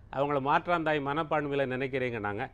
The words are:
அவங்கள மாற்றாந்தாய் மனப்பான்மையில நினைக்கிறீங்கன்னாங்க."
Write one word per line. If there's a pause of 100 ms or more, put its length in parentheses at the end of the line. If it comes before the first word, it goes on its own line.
(140)
அவங்கள
மாற்றாந்தாய்
மனப்பான்மையில
நினைக்கிறீங்கன்னாங்க."